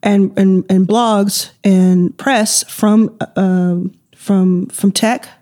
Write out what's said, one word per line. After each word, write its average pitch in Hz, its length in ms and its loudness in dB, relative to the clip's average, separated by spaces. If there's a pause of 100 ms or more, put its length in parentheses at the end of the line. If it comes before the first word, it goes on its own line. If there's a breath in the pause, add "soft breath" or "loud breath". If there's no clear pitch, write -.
and, 202 380 0
and, 190 320 2
and 185 160 2
blogs 208 640 -2 (140)
and 185 520 2
press 220 540 -2
from, 214 460 0 (180)
uh, 180 440 0 (360)
from, 185 520 0
from - 260 -2
tech 226 360 -4 (140)